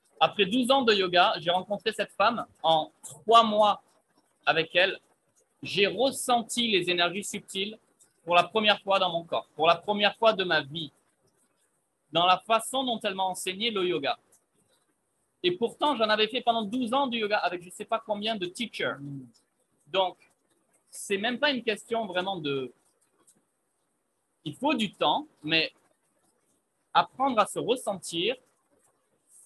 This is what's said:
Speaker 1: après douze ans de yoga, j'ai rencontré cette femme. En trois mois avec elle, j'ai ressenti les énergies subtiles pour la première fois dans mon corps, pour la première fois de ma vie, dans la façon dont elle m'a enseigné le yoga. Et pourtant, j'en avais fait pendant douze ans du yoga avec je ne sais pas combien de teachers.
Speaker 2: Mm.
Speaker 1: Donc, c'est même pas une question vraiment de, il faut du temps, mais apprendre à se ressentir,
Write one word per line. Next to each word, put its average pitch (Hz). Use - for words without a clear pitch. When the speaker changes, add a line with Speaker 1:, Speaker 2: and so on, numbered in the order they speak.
Speaker 1:
après 160
douze 233
ans 269
de 226
yoga, 185
j'ai 160
rencontré 202
cette 202
femme. 196
En 156
trois -
mois 208
avec 156
elle, 180
j'ai 147
ressenti 233
les 175
énergies 175
subtiles 202
pour 170
la 175
première 214
fois 196
dans 185
mon 170
corps, -
pour 151
la 170
première 202
fois 220
de 190
ma 160
vie, 143
dans 170
la 185
façon 226
dont 240
elle 202
m'a 190
enseigné 190
le 190
yoga. 139
Et 180
pourtant, 233
j'en 226
avais 214
fait 247
pendant 226
douze 226
ans 277
du 240
yoga 208
avec 180
je 170
ne 180
sais 208
pas 220
combien 214
de 180
teachers. 175
Speaker 2:
Mm. 139
Speaker 1:
Donc, 180
c'est -
même 233
pas 294
une 247
question 226
vraiment 185
de, 139
il 151
faut 294
du 220
temps, 180
mais 156
apprendre 240
à 196
se -
ressentir, 190